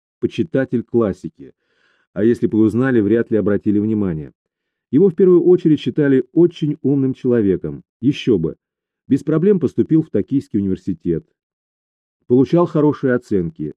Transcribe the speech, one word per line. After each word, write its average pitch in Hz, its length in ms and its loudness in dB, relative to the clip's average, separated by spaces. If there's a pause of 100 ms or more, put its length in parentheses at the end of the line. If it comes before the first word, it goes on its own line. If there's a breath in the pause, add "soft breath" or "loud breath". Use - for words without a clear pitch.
(200)
почитатель 120 640 -4
классики, - 720 -4 (580)
а 101 120 -4
если 117 240 2
бы 107 120 0
узнали, 117 400 2
вряд 110 320 0
ли 110 60 0
обратили 101 420 0
внимание. 98 540 -4 (580)
Его 180 180 4
в 165 60 -4
первую 180 280 4
очередь 170 360 2
считали 135 540 0
очень 165 480 0
умным 135 320 -2
человеком. 95 680 -2 (180)
Ещё 123 360 0
бы. 80 180 -4 (520)
Без 135 160 -2
проблем 165 360 0
поступил 156 420 0
в 160 80 -14
Токийский 120 500 -4
университет. 90 680 -4 (1000)
Получал 135 380 2
хорошие 147 480 0
оценки, 85 640 -4